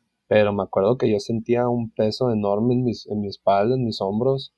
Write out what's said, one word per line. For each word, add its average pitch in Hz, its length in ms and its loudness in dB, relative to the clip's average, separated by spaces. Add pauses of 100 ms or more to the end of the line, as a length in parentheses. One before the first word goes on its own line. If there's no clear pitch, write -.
(280)
Pero 104 260 4
me 101 100 -2
acuerdo 101 340 2
que 113 140 0
yo 101 80 2
sentía 117 500 -2
un 120 220 -4
peso 110 400 -2
enorme 107 440 0
en 123 80 0
mis, 113 240 -4
en 107 140 -4
mi 101 60 -6
espalda, 101 480 0
en 131 100 -2
mis 107 160 -6
hombros. 120 560 -2